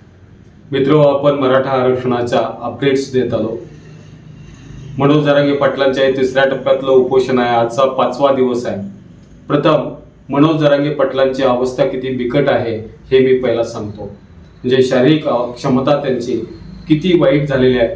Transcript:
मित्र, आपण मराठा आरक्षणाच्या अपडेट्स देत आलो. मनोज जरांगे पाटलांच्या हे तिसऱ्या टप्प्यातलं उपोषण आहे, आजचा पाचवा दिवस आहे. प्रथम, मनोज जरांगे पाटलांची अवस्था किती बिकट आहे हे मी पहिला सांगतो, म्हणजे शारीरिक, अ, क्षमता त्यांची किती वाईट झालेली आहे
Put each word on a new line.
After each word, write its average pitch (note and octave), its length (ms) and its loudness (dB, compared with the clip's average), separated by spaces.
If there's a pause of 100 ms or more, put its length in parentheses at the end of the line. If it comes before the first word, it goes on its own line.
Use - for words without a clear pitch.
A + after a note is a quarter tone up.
(720)
मित्र, C#3+ 420 4
आपण C#3+ 200 2
मराठा C3+ 360 0
आरक्षणाच्या B2 720 0 (220)
अपडेट्स C3+ 500 -2
देत A#2 220 -2
आलो. A2 220 -4 (1400)
मनोज C#3+ 260 2
जरांगे C#3+ 280 2
पाटलांच्या C3+ 520 0
हे C3 80 4
तिसऱ्या C3 320 0
टप्प्यातलं C3+ 460 0
उपोषण B2+ 480 2
आहे, A#2+ 120 0
आजचा A#2+ 340 0
पाचवा C3 500 0
दिवस B2 320 0
आहे. G2+ 240 -6 (580)
प्रथम, D3 460 0 (360)
मनोज D3+ 260 2
जरांगे D3 340 2
पाटलांची C3 520 -2
अवस्था B2+ 420 0
किती B2+ 320 -4
बिकट A#2+ 320 0
आहे A2+ 280 -2 (340)
हे C3 80 6
मी C3 200 4
पहिला A#2 260 -2
सांगतो, G#2+ 380 -10 (640)
म्हणजे B2+ 180 4
शारीरिक, B2+ 460 2
अ, A#2+ 220 -2
क्षमता C3 460 0
त्यांची B2 400 -4 (520)
किती D#3 320 2
वाईट D3 280 2
झालेली B2+ 300 2
आहे A2+ 180 2